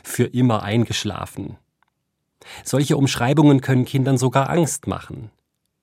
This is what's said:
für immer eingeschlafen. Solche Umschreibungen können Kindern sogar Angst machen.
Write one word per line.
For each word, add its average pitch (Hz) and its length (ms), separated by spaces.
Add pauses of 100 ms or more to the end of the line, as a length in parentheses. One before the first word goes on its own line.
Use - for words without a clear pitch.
für - 220
immer 123 380
eingeschlafen. 101 920 (1040)
Solche 143 340
Umschreibungen 139 640
können 127 240
Kindern 135 320
sogar 131 320
Angst 160 380
machen. 107 440 (520)